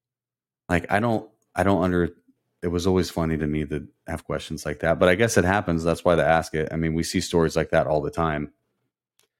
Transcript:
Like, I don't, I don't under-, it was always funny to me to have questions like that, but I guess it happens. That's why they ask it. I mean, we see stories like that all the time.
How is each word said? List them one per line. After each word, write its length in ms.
Like, 240
I 80
don't, 280
I 80
don't 180
under-, 320
it 60
was 180
always 240
funny 260
to 120
me 180
to 220
have 180
questions 400
like 160
that, 200
but 80
I 80
guess 200
it 80
happens. 380
That's 220
why 100
they 80
ask 320
it. 160
I 60
mean, 180
we 80
see 180
stories 360
like 140
that 180
all 120
the 120
time. 400